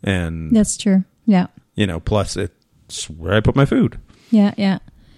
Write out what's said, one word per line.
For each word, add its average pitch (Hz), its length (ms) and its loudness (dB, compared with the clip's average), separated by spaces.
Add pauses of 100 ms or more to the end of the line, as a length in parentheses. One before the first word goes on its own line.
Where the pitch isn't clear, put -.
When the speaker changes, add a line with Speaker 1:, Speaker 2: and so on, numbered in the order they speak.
Speaker 1:
And 82 520 -2
Speaker 2:
That's 214 220 2
true. 190 280 0 (220)
Yeah. 185 200 2 (280)
Speaker 1:
you 104 120 0
know, 82 140 -4
plus 101 360 -2
it's - 720 -12
where 82 240 -4
I 107 60 4
put 117 160 2
my 139 80 6
food. 190 340 0 (320)
Speaker 2:
Yeah, 208 260 2
yeah. 196 220 0 (400)